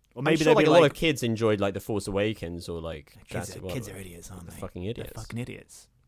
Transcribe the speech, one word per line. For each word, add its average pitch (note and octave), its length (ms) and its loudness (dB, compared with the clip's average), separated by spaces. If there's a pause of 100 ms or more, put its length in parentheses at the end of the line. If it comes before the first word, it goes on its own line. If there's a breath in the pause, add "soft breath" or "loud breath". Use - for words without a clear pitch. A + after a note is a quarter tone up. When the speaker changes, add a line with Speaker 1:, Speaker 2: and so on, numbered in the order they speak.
(140)
Speaker 1:
Or B2+ 80 -8
maybe D#3 120 2
Speaker 2:
I'm - 40 6
sure, D#3 80 0
Speaker 1:
they'd - 100 8
Speaker 2:
like, G3 100 6
Speaker 1:
be - 20 6
Speaker 2:
a - 40 6
lot E3+ 100 10
Speaker 1:
like C#3+ 100 6
Speaker 2:
of - 60 -18
kids D#3 240 2
enjoyed, A2 380 2
like, G2+ 140 2
The G2 60 -6
Force G#2 280 -4
Awakens G2 600 -2
or, E2+ 120 -6
like, D#2+ 320 -10
Speaker 1:
Kids - 160 -20
Speaker 2:
Jurassic F2+ 280 -8
Speaker 1:
are, - 60 -14
Speaker 2:
World. F2+ 120 -6
Speaker 1:
kids G#2 140 -8
are F#2+ 80 -14
idiots, F2 340 -14
aren't F2+ 160 -14
Speaker 2:
They're E2+ 80 -16
Speaker 1:
they? - 60 -16
Speaker 2:
fucking F2+ 220 -10
Speaker 1:
They're F#2+ 80 -4
Speaker 2:
idiots. - 220 -10 (100)
Speaker 1:
fucking A#2 160 -10
idiots. - 500 -12 (200)